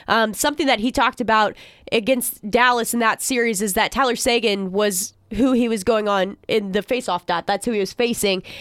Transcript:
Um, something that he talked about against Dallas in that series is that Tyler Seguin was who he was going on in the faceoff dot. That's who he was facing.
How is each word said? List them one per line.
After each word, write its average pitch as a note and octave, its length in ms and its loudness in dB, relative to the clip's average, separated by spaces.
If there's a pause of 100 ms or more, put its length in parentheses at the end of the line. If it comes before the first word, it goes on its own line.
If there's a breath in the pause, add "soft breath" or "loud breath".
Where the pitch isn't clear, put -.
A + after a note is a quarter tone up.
Um, A3 260 2
something D4 320 0
that B3 140 2
he A#3 120 0
talked B3+ 300 0
about G#3+ 340 2 (360 loud breath)
against A3+ 580 -2
Dallas A#3+ 440 2
in A#3 60 0
that A3+ 220 0
series A#3 400 0
is G3+ 120 -2
that G#3+ 180 2
Tyler B3 240 2
Seguin G#3 560 0
was G3+ 420 -2 (220)
who B3+ 180 2
he A#3+ 160 2
was A3 160 -2
going G#3+ 240 2
on G3 260 0 (140)
in G3+ 240 -2
the G#3 80 0
faceoff G3+ 440 -4
dot. E3+ 220 -4
That's G3 180 -2
who B3 60 -2
he G#3+ 80 0
was F#3+ 140 -4
facing. G#3 500 -2 (180 loud breath)